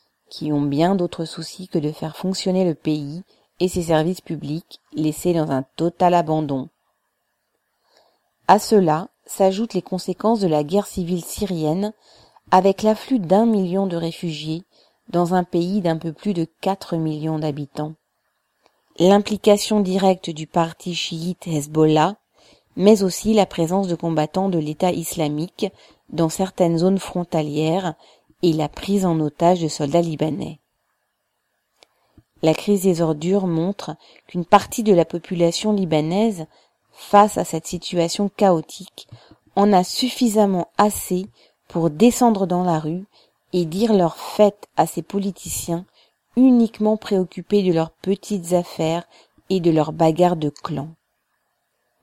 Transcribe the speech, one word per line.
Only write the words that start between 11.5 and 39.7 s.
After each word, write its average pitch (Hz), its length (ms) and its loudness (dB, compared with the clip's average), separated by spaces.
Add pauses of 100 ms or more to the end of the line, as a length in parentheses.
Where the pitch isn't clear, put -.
avec 190 320 4
l'afflux 214 360 0
d'un 190 280 2
million 196 400 0
de 175 100 -4
réfugiés 165 680 -6 (440)
dans 175 260 0
un 180 100 2
pays 180 380 -2
d'un 165 160 0
peu 160 140 -6
plus 208 220 -6
de 165 120 -2 (140)
quatre 190 360 -4
millions 156 420 -4
d'habitants. 151 560 -6 (1040)
L'implication 202 840 4
directe 185 500 0
du 156 160 -10
parti 170 480 -4
chiite 170 520 -8
Hezbollah, 156 720 2 (600)
mais 196 260 6
aussi 196 320 -2
la 196 120 4
présence 180 420 -2
de 170 60 -2
combattants 165 540 -2
de 175 100 0
l'État 156 320 -2
islamique 165 760 -4 (420)
dans 165 200 0
certaines 170 500 0
zones 190 200 2
frontalières 160 960 -2 (480)
et 170 100 4
la 151 160 -2
prise 196 360 -2
en 165 160 0
otage 170 400 2
de 160 80 -2
soldats 151 320 0
libanais. 156 600 -4 (1800)
La 160 120 4
crise 202 280 0
des 175 200 2
ordures 170 440 0
montre 165 500 -4 (300)
qu'une 175 200 -6
partie - 360 2
de 208 120 4
la 170 100 6
population 175 680 -2
libanaise, 175 720 -2 (440)
face 202 480 2
à 180 60 -2
cette 160 220 -6
situation 175 640 -2
chaotique, - 800 -2 (480)
en 202 160 4